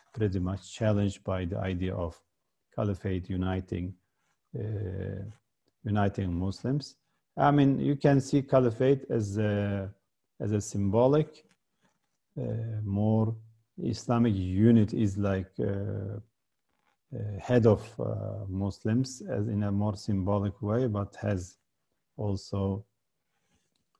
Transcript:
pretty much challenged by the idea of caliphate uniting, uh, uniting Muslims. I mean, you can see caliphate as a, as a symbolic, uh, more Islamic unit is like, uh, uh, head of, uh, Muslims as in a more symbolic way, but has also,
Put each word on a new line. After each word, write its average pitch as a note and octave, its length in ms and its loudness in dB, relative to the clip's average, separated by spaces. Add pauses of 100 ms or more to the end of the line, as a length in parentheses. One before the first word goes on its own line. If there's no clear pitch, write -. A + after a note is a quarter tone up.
(120)
pretty G2+ 260 -2
much F#2 360 -6
challenged G#2 500 0
by F#2 200 -2
the F2+ 140 -4
idea F#2 360 -2
of F2 260 -6 (540)
caliphate F#2+ 560 -4
uniting, F#2 640 -4 (640)
uh, G2 640 -6 (640)
uniting G2+ 500 0
Muslims. G2 640 -4 (400)
I C#3+ 140 4
mean, C#3 280 6
you C3+ 180 0
can C#3 240 4
see C#3 220 0
caliphate C3 640 2
as G#2 300 -2
a, G2+ 500 0 (500)
as G#2 140 -4
a G#2 80 2
symbolic, A#2 840 2 (920)
uh, B2+ 60 -4 (400)
more A2 500 2 (480)
Islamic A#2 520 0
unit G2+ 580 6
is G2+ 240 0
like, G2 420 -2
uh, - 60 -2
uh, G#2 1800 -8
head A#2+ 260 4
of, G#2 220 6 (100)
uh, G#2 500 -6
Muslims A2 800 -2
as G#2 180 -2
in G#2 140 -2
a G2+ 100 0
more G2+ 240 0
symbolic G2+ 640 -2
way, A2+ 280 0
but G#2 280 -6
has F#2+ 400 -4 (640)
also, G2 640 -4 (1160)